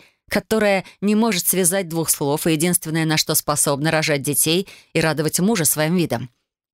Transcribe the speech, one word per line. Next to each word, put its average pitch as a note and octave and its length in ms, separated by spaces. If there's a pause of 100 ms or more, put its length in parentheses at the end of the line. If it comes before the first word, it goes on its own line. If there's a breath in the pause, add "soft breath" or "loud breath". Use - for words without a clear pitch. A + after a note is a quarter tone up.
(300 soft breath)
которая G3+ 560 (160 loud breath)
не G#3 140
может G#3+ 300
связать F#3 420
двух D#3+ 220
слов D3 380
и E3 40
единственное, D#3+ 540
на D#3 120
что D#3 180
способна, D3 560
рожать D#3 300
детей D#3 460 (260 loud breath)
и E3 60
радовать D#3 400
мужа F#3+ 260
своим D#3 300
видом. B2+ 340 (440)